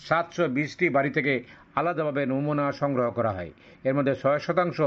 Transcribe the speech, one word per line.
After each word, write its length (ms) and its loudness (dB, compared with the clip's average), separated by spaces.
সাতশো 360 0
বিশটি 300 -2
বাড়ি 220 2
থেকে 160 0
আলাদাভাবে 520 0
নমুনা 340 0
সংগ্রহ 260 2
করা 200 0
হয়। 140 -8
এর 100 2
মধ্যে 240 2
ছয় 240 2
শতাংশ 420 0